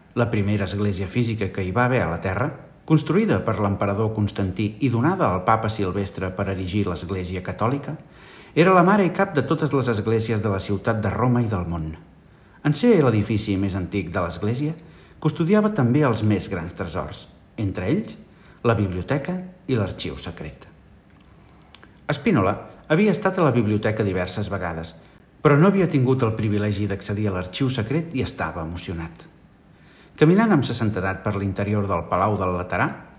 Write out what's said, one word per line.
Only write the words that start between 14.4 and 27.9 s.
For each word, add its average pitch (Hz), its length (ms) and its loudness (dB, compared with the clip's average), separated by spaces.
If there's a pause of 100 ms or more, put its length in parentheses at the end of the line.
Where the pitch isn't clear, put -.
custodiava 208 560 2
també 123 320 4
els 110 160 0
més 104 240 2
grans 85 240 -6
tresors, 82 540 -8 (340)
entre 95 320 -2
ells 214 220 -2 (500)
la 120 80 4
biblioteca 104 640 -2 (340)
i 131 80 0
l'arxiu 90 400 -4
secret. - 480 -12 (1400)
Spínola 135 460 2 (340)
havia 196 240 4
estat 185 240 0
a 180 80 2
la 143 80 4
biblioteca 107 560 0
diverses 92 400 -4
vegades, 85 460 -6 (500)
però 143 160 6
no 175 80 8
havia 196 240 4
tingut 131 320 2
el 110 140 2
privilegi 104 500 0
d'accedir 101 400 -4
a 95 80 -2
l'arxiu 90 320 -4
secret 135 480 -2